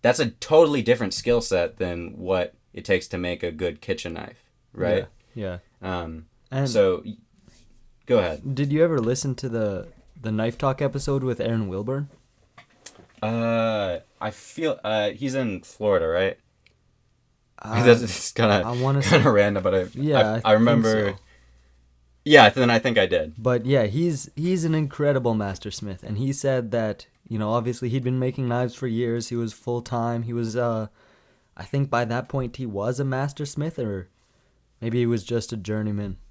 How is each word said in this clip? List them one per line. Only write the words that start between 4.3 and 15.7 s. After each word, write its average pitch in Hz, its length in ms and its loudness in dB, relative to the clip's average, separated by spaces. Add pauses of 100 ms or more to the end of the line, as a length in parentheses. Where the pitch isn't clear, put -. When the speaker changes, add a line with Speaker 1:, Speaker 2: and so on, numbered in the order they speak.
Speaker 1:
right? 90 360 -2 (260)
Speaker 2:
Yeah, 95 240 -8 (240)
yeah. 92 200 -4
Speaker 1:
Um, 80 240 -12 (240)
Speaker 2:
And 135 200 -2
Speaker 1:
so, 98 340 2
y-, 107 120 -12 (920)
go - 120 4
ahead. 90 360 -2
Speaker 2:
did 139 180 -2
you 156 100 4
ever 160 180 2
listen 127 360 -2
to 135 120 -8
the, 104 400 -4 (320)
the 113 120 -6
Knife 113 260 -2
Talk 135 240 0
episode 139 400 -2
with 123 180 -4
Aaron 113 280 -2
Wilburn? 123 400 -4 (1120)
Speaker 1:
Uh, 113 760 0 (220)
I 107 100 -4
feel, - 520 -4
uh, 107 280 0
he's 131 240 -6
in 117 280 -2
Florida, 95 460 0